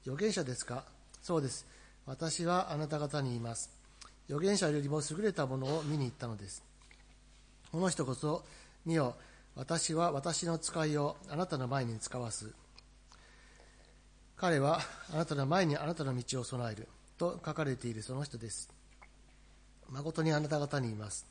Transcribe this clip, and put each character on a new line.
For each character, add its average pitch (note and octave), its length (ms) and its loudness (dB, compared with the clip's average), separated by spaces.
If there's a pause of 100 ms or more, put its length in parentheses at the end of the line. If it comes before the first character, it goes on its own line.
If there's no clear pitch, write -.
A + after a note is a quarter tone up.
預 C3 120 -4
言 G3+ 200 2
者 E3+ 100 0
で B2 100 -4
す - 120 -8
か？ B2+ 180 -6 (380)
そ F3 140 0
う D3+ 60 4
で C3+ 60 0
す。 - 160 -6 (400)
私 D#3+ 400 -4
は F3+ 280 2
あ D3 40 -2
な D3+ 100 0
た D3+ 120 -2
方 D3 240 -2
に B2+ 80 0
言 A#2+ 80 -2
い - 20 -2
ま A#2 140 -4
す。 - 160 -8 (580)
預 C#3+ 100 -2
言 F#3+ 200 4
者 F3+ 100 4
よ D3+ 100 4
り C#3 120 0
も D3+ 100 2
優 D#3 220 -4
れ G#3 100 4
た D3+ 140 2
も C3 100 -2
の C3+ 220 2
を D#3 60 0
見 D3+ 120 0
に C#3 80 2
行 A#2 80 -2
っ - 20 -14
た B2 120 -8
の A2 100 -6
で G2+ 100 -10
す。 - 160 -12 (1080)
こ D#3+ 60 -2
の F#3 100 4
人 D#3+ 160 0
こ B2+ 100 0
そ、 D3+ 300 -2 (400)
見 E3 120 2
よ、 B2+ 200 4 (400)
私 D#3+ 380 -2
は E3+ 180 4
私 D3+ 300 -2
の E3 160 2
使 E3 260 0
い D3+ 140 2
を D3 180 0 (140)
あ D3 60 -4
な F3+ 100 2
た E3 100 -2
の B2+ 120 0
前 C3 180 2
に A2+ 120 -4
使 - 200 -6
わ A#2 120 -4
す。 A2 220 -8 (1800)
彼 E3+ 220 4
は D3+ 240 4 (280)
あ D#3 60 -2
な D#3+ 80 2
た D3+ 100 0
の C#3 120 2
前 F3+ 180 6
に D3 140 4
あ D3 80 -2
な D3 80 0
た D3+ 100 -2
の C3+ 100 0
道 B2 280 -2
を - 20 -2
備 A#2+ 260 -2
え G#2+ 60 -6
る」 A2 100 -12 (300)
と F3 260 0
書 D3+ 120 -4
か D#3+ 100 0
れ C3 120 0
て A#2+ 120 -6
い A#2 60 -4
る A2 80 -6
そ B2+ 120 -8
の C#3 100 -2
人 C3+ 120 -10
で A2 140 -8
す。 - 180 -8 (1200)
誠 D3 340 -2
に D#3+ 100 6
あ D3+ 80 6
な D3 100 0
た D3+ 80 4
方 C#3+ 220 2
に A#2+ 80 2
言 A2 80 -2
い - 20 -6
ま G#2 120 -6
す。 - 200 -8